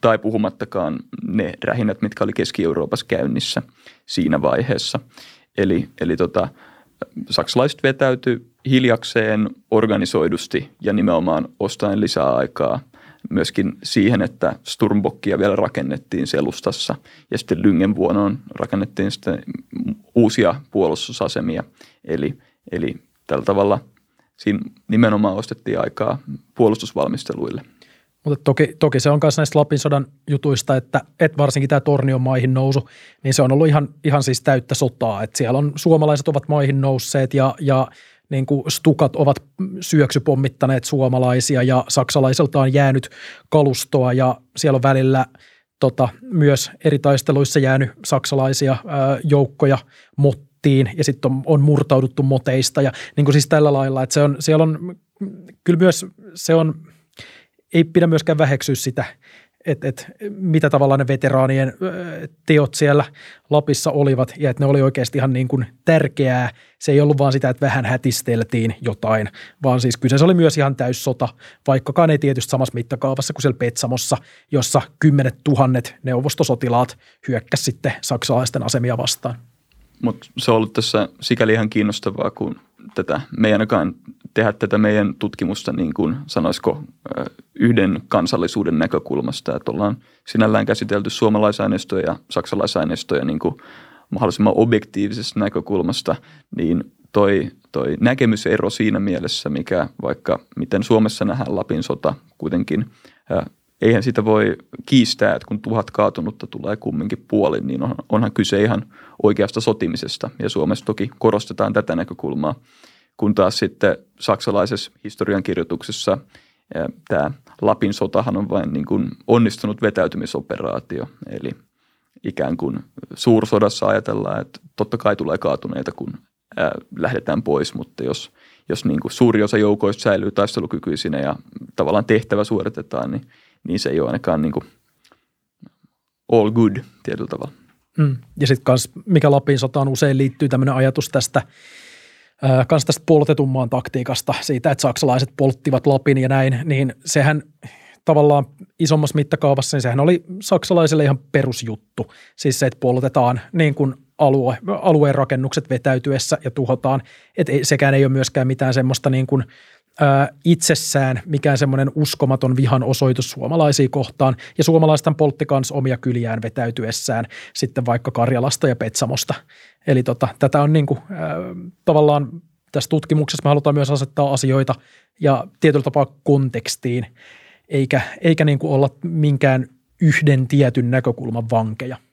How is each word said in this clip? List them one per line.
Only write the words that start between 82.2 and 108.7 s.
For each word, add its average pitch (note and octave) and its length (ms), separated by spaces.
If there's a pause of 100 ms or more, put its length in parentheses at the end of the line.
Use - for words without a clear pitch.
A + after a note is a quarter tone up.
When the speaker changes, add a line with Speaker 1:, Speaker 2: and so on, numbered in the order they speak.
Speaker 1:
kun - 300 (340)
tätä, D2 260 (180)
me A2 100
ei G#2+ 40
ainakaan G#2 420 (400)
tehdä G#2+ 180
tätä G#2+ 260
meidän G#2 360
tutkimusta - 580
niin E2+ 220
kuin, D#2+ 220 (100)
sanoisiko, - 560 (360)
ö, - 60 (300)
yhden G#2 540
kansallisuuden F2 720
näkökulmasta. - 760
Että - 140
ollaan G#2 260 (300)
sinällään G#2+ 400
käsitelty G#2 440
suomalaisaineistoja G#2 960
ja E2 100 (140)
saksalaisaineistoja - 920
niin D2+ 140
kuin - 160 (560)
mahdollisimman G#2 460
objektiivisesta G#2+ 840
näkökulmasta, F#2+ 760 (400)
niin E2+ 280 (280)
toi, G2+ 380 (220)
toi C2+ 280
näkemysero A2 680
siinä G#2+ 300
mielessä, F2+ 480
mikä D#2 400 (140)
vaikka - 380 (160)
miten G2 260
Suomessa G#2+ 420
nähdään G#2 320
Lapin E2 260
sota - 320 (240)
kuitenkin, E2+ 480 (440)
ö, E2 120 (380)
eihän A2+ 220
sitä A#2 220
voi G#2+ 320 (300)
kiistää, A2 480
että - 120
kun G#2+ 160
tuhat A2 280
kaatunutta G#2+ 560
tulee - 300
kumminkin F2+ 520
puolin, D2+ 380
niin C2 160
onhan, - 160 (100)
onhan G#2+ 240
kyse G2+ 300
ihan G#2 240 (360)